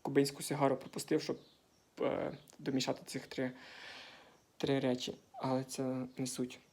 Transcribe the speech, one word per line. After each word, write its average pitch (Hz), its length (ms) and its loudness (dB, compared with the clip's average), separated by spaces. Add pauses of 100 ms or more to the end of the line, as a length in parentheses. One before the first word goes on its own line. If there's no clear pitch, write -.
кубинську 139 420 2
сигару 139 340 2
пропустив, - 440 0
щоб, - 160 -4 (640)
е, - 300 2 (280)
домішати 135 460 0
цих - 220 -8
три, 127 240 -2 (1040)
три 139 220 4
речі. 123 360 2 (180)
Але 131 300 2
це 131 420 -2 (120)
не 131 100 0
суть. 123 320 -4 (140)